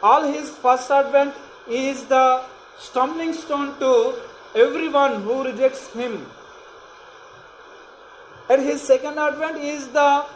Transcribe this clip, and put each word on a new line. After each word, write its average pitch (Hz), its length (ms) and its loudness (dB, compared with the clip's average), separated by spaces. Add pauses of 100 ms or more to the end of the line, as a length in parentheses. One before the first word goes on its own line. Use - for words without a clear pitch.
All 247 200 6
his 294 280 -4
first 254 400 0
advent 277 440 2 (340)
is 254 380 -4
the 254 360 4 (360)
stumbling 320 540 -4
stone 285 460 -6
to 254 360 2 (400)
everyone 277 680 2
who 254 220 -2
rejects 262 480 -2
him. 226 340 -8 (2250)
And 269 120 4
his 285 200 -4
second 294 360 0
advent 302 400 -4
is 294 300 -8
the 285 480 2